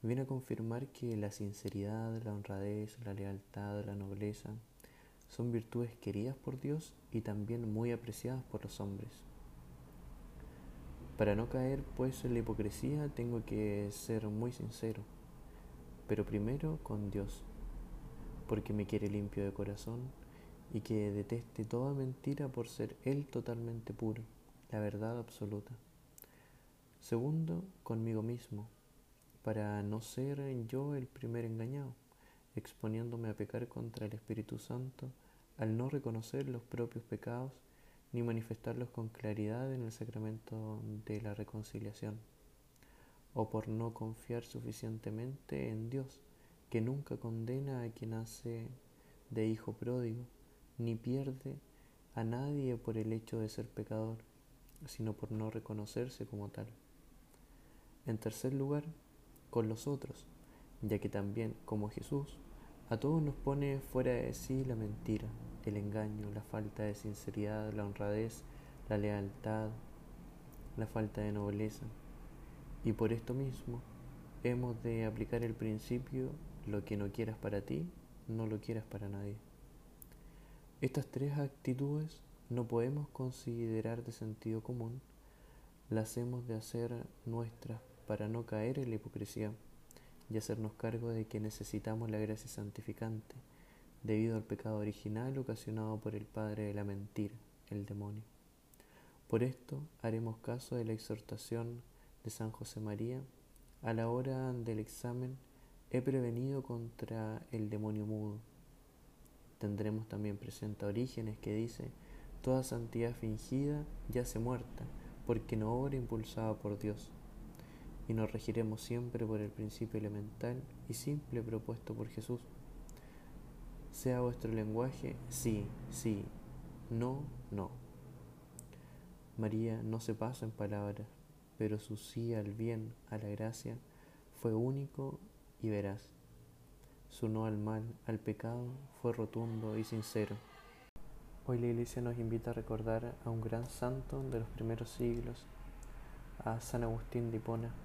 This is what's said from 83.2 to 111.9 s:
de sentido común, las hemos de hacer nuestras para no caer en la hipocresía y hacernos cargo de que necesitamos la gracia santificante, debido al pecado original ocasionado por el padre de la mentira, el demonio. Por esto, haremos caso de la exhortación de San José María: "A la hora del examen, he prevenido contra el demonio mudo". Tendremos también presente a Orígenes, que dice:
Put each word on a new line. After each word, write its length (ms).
de 100
sentido 500
común, 380
las 300
hemos 280
de 100
hacer 500
nuestras 560
para 220
no 160
caer 360
en 100
la 60
hipocresía 560
y 100
hacernos 340
cargo 380
de 160
que 120
necesitamos 720
la 80
gracia 300
santificante, 880
debido 320
al 80
pecado 360
original 580
ocasionado 640
por 140
el 100
padre 400
de 100
la 100
mentira, 500
el 160
demonio. 380
Por 140
esto, 400
haremos 380
caso 360
de 120
la 80
exhortación 880
de 60
San 200
José 300
María: 400
"A 100
la 160
hora 460
del 240
examen, 580
he 100
prevenido 640
contra 800
el 160
demonio 380
mudo". 320
Tendremos 500
también 300
presente 480
a 20
Orígenes, 500
que 160
dice: 360